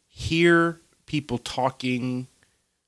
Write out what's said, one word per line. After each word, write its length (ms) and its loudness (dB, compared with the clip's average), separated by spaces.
hear 720 2
people 320 -4
talking 880 -4